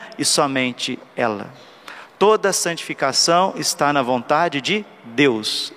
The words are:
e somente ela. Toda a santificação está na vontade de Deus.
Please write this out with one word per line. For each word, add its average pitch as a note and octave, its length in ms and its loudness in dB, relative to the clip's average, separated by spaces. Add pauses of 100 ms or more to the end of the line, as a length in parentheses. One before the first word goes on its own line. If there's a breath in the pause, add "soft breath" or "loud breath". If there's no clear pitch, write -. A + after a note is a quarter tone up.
(180 loud breath)
e C#3+ 80 -2
somente C3 720 0 (180)
ela. G#2+ 380 -2 (640 loud breath)
Toda G#3 320 4
a F3+ 40 0
santificação E3+ 1000 0
está C#3+ 380 0
na C#3+ 80 4
vontade C#3+ 580 0
de F#3 240 -2 (220)
Deus. A#2 720 0